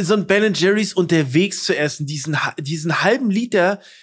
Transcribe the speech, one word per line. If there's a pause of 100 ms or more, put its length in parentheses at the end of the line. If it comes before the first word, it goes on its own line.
so
ein
Ben
and
Jerry's
unterwegs
zu
essen,
diesen
ha-,
diesen
halben
Liter, (240)